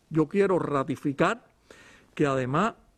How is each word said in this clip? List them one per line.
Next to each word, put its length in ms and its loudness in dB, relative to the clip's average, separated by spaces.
Yo 180 2
quiero 320 2
ratificar 840 -2
que 120 0
además 480 0